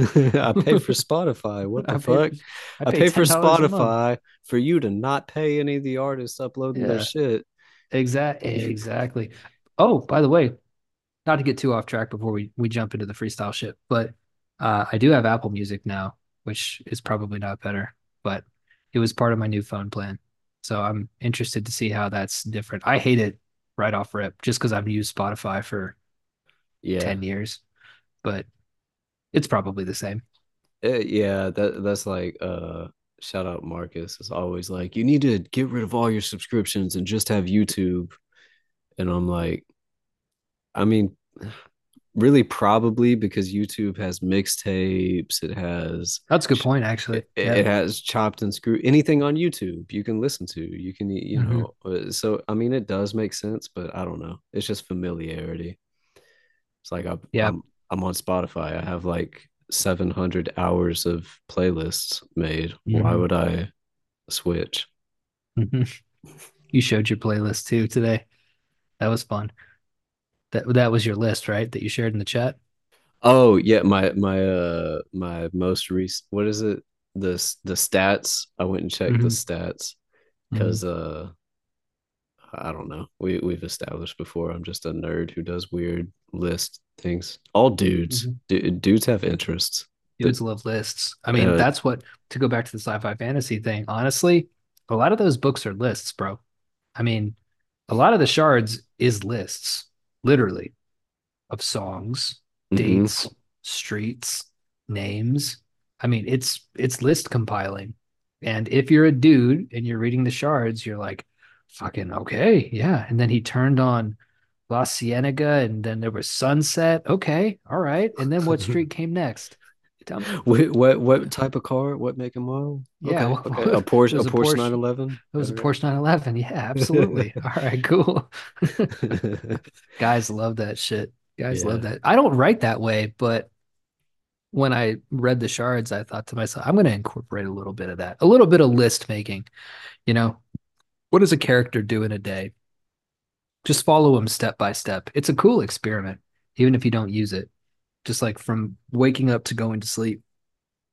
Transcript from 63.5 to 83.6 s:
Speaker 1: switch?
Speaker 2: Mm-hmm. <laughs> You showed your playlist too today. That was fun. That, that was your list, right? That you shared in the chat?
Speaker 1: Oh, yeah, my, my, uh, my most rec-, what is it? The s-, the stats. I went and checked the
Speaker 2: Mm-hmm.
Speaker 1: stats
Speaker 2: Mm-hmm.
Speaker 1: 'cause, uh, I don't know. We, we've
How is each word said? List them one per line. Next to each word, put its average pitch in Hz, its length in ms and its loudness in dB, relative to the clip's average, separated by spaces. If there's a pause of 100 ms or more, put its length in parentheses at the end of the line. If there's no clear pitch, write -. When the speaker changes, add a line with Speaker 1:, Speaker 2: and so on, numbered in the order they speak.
Speaker 1:
switch? - 580 -4 (720)
Speaker 2:
Mm-hmm. 123 240 0 (420)
<laughs> - 80 -20 (400)
You 131 80 6
showed 110 300 2
your 107 80 0
playlist 107 480 -2
too 113 220 0
today. 113 380 0 (720)
That 110 80 0
was 117 160 -2
fun. 104 260 -6 (1040)
That, 117 220 -2
that 120 180 4
was 110 120 2
your 107 120 -2
list, 110 320 -2
right? 113 220 -2
That 113 120 -8
you 107 60 -4
shared 113 240 -2
in 107 80 -4
the 98 40 -4
chat? 123 340 -4 (640)
Speaker 1:
Oh, 123 340 10
yeah, 95 260 6
my, 98 300 4
my, 95 340 0
uh, 85 540 -2 (120)
my 85 400 -8
most 92 380 -2
rec-, 92 200 -2 (200)
what 104 160 -2
is 107 160 -2
it? 104 220 -4 (320)
The 95 180 -2
s-, - 300 -6
the 95 100 -4
stats. - 720 0 (100)
I 92 100 -2
went 92 160 -2
and - 80 -6
checked 113 300 0
the 120 60 2
Speaker 2:
Mm-hmm. 113 260 -4
Speaker 1:
stats 87 420 -8 (580)
Speaker 2:
Mm-hmm. 110 60 -4
Speaker 1:
'cause, 92 260 0
uh, 80 460 -8 (1200)
I - 200 -10
don't - 160 -12
know. - 180 -12 (120)
We, 92 240 -2
we've 87 220 -4